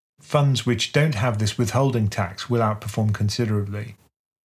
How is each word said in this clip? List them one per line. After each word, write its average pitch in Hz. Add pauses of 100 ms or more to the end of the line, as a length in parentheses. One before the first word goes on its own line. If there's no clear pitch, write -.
(200)
funds 143
which 120
don't 147
have 107
this 104
withholding 123
tax 98
will 120
outperform 107
considerably. 104 (480)